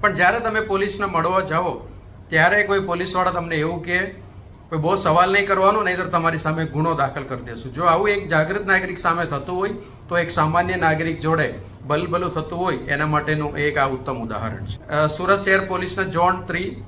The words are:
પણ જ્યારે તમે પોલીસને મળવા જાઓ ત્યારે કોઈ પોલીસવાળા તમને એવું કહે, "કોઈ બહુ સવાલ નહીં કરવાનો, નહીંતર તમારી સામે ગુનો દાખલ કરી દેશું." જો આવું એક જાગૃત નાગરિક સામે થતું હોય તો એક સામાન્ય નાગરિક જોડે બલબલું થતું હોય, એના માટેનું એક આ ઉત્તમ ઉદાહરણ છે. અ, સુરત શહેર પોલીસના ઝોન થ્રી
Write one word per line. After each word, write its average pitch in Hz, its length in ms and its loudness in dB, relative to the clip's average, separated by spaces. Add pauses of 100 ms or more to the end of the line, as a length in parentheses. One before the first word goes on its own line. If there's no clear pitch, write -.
પણ 202 140 2
જ્યારે 180 240 4
તમે 220 220 0
પોલીસને 202 440 -2
મળવા 180 340 2
જાઓ 160 420 -2 (480)
ત્યારે 180 340 4
કોઈ 196 160 2
પોલીસવાળા 180 520 0
તમને 170 240 -4
એવું 160 300 -2
કહે, 175 140 0 (680)
"કોઈ 165 100 -2
બહુ 165 160 2
સવાલ 180 380 4
નહીં 202 140 4
કરવાનો, 190 360 4
નહીંતર 180 240 0
તમારી 165 300 0
સામે 160 280 -2
ગુનો 160 280 0
દાખલ 139 300 -2
કરી 123 200 -8
દેશું." 117 300 -12
જો 151 100 -4
આવું 175 260 4
એક 202 180 0
જાગૃત 165 380 2
નાગરિક 185 320 2
સામે 170 280 0
થતું 160 320 -4
હોય 196 120 -2 (400)
તો 175 80 0
એક 170 140 0
સામાન્ય 175 440 2
નાગરિક 160 440 0
જોડે 151 340 0 (280)
બલબલું 170 520 -2
થતું 165 260 -6
હોય, 180 180 0
એના 143 300 -2
માટેનું 151 500 0
એક 147 200 0
આ 139 100 2
ઉત્તમ 127 360 -4
ઉદાહરણ 107 420 -6
છે. - 220 -10
અ, 151 200 0
સુરત 185 320 2
શહેર 190 260 4
પોલીસના 185 380 -4
ઝોન 180 380 2
થ્રી 175 460 -6